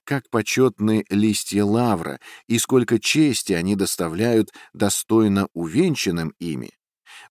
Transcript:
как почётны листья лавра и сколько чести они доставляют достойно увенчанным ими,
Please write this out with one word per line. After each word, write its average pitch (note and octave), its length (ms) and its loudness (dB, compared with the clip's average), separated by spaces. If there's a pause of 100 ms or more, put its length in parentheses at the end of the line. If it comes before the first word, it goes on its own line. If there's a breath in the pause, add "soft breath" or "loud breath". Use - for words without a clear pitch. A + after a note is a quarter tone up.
как C#3 260 -6
почётны A2 800 0
листья G#2 540 0
лавра G2+ 540 0 (280 loud breath)
и A#2 120 0
сколько A#2+ 400 2
чести C#3+ 540 0
они F#2 240 0
доставляют F#2+ 800 0 (180 loud breath)
достойно G2+ 800 0
увенчанным E2+ 880 -2
ими, C#2+ 320 -8 (600 loud breath)